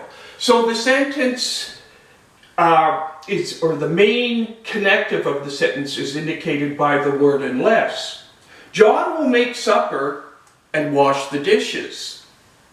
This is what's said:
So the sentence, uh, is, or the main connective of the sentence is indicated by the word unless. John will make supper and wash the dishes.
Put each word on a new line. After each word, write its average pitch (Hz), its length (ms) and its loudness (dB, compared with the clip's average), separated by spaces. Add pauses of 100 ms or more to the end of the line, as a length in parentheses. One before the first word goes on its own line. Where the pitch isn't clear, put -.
(380)
So 240 280 2
the 233 80 0
sentence, 262 1040 -2 (760)
uh, 160 520 2 (200)
is, - 340 -4
or 160 140 2
the 147 120 -4
main 226 760 0
connective 196 600 0
of 143 180 -4
the 143 60 -10
sentence 143 480 -4
is 143 180 -6
indicated 147 600 -4
by 143 260 0
the 143 80 0
word 139 320 2
unless. 131 840 0 (480)
John 262 460 4
will 302 100 0
make 247 260 2
supper 143 720 -2 (480)
and 143 220 -2
wash 139 340 2
the 143 100 -4
dishes. - 880 -2 (460)